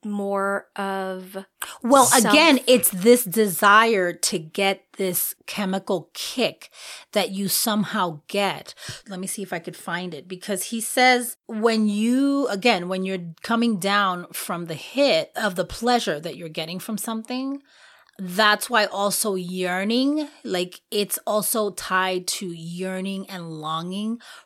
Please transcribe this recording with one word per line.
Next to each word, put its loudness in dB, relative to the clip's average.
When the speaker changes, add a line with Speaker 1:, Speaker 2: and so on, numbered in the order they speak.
Speaker 1:
more -2
of -6
Speaker 2:
Well, 8
again, 8
Speaker 1:
self- 0
Speaker 2:
it's 6
this 6
desire 4
to -2
get -2
this -2
chemical -4
kick -4
that 0
you -2
somehow -2
get. -4
Let -10
me -8
see -8
if -10
I -6
could -12
find -8
it, -14
because -6
he -6
says 2
when 2
you, 2
again, 0
when -4
you're -6
coming 0
down 0
from -8
the -8
hit 0
of -2
the 0
pleasure 0
that -10
you're -12
getting -8
from -6
something, -6
that's 0
why 4
also 0
yearning, -2
like, -4
it's -2
also 0
tied -2
to -6
yearning -8
and -10
longing -6